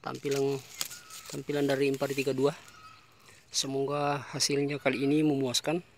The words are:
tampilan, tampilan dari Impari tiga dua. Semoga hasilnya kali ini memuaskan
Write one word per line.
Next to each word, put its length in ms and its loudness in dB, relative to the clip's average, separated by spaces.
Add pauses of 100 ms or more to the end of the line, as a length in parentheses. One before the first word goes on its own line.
tampilan, 560 -2 (720)
tampilan 320 -2
dari 240 2
Impari 240 0
tiga 240 0
dua. 160 4 (960)
Semoga 720 0 (160)
hasilnya 480 0
kali 240 2
ini 160 6
memuaskan 560 2 (180)